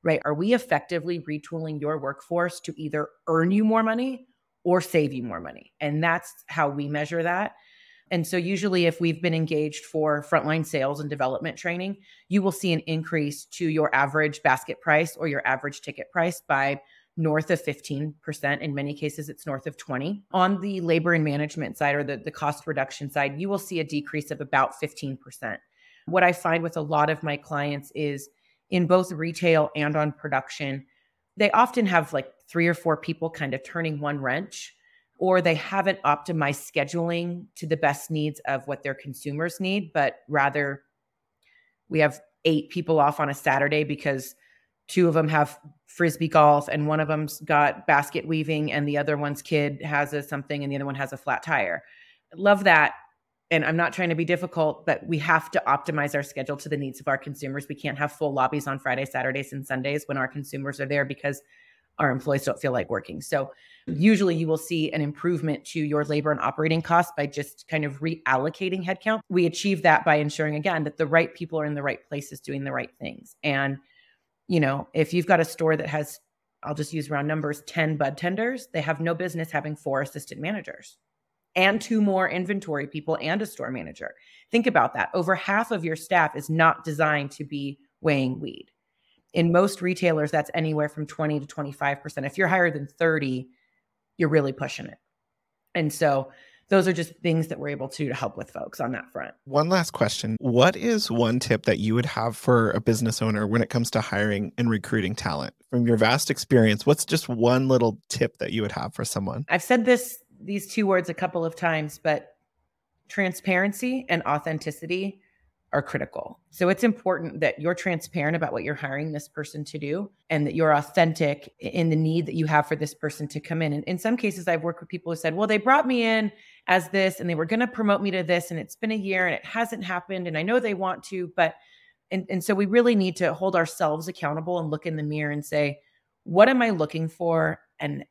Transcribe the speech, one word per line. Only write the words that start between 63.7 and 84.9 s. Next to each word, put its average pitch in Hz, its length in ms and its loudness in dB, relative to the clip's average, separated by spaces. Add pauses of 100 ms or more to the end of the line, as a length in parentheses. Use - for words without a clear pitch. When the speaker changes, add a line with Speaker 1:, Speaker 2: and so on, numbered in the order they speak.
Speaker 1:
usually 180 480 4
you 160 140 0
will 160 80 2
see 156 340 -2
an 156 120 0
improvement 151 640 -2
to - 120 -8
your 147 260 0
labor 151 280 0
and - 80 -2
operating 160 420 0
costs 170 340 2
by 143 100 -2
just - 420 -10
kind 156 160 -2
of 139 160 -6
reallocating 160 840 -2
headcount. 196 440 -2
We 180 180 4
achieve 170 360 0
that 156 220 6
by 151 120 6
ensuring, 151 400 0
again, 160 280 -2
that 147 120 -6
the 160 100 0
right 165 260 2
people 160 280 -6
are 151 60 -2
in 147 80 -4
the 143 80 -6
right 139 260 -4
places 143 320 -10
doing 139 240 -8
the 135 80 -6
right 127 260 -6
things. - 460 -14
And, 139 320 0 (720)
you 175 100 4
know, 139 360 0
if 160 200 0
you've 175 120 2
got 180 120 6
a 165 60 4
store 160 320 0
that 151 100 -6
has, 147 320 -6 (460)
I'll 147 100 -4
just 151 200 -6
use 143 160 -6
round 147 180 -2
numbers, 151 380 -4
ten 156 300 -2
bud 147 200 0
tenders, 220 560 -4
they 165 80 -2
have 151 200 -2
no 165 140 0
business 165 380 -6
having 151 240 -4
four 135 240 -2
assistant - 400 -8
managers - 560 -8 (600)
and 190 240 4
two 220 220 0
more 190 260 2
inventory 175 600 -4
people 156 320 -4
and 165 200 -2
a 214 60 -4
store - 240 -10
manager. - 420 -10 (380)
Think 233 160 2
about 135 280 4